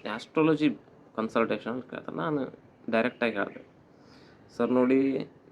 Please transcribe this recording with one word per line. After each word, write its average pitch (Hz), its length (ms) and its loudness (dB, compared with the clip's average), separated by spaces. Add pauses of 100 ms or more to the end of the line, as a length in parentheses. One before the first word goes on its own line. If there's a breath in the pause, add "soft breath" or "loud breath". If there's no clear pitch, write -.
(140)
ಆಸ್ಟ್ರಾಲಜಿ 151 640 2 (380)
ಕನ್ಸಲ್ಟೇಷನಲ್ಲಿ 110 720 -2
ಕೇಳ್ತಾರೆ. - 280 -10
ನಾನು 151 280 -2 (440)
ಡೈರೆಕ್ಟಾಗಿ 113 440 0
ಹೇಳಿದೆ, - 320 -6 (920 loud breath)
"ಸರ್ 120 140 0
ನೋಡಿ, 131 580 2 (220)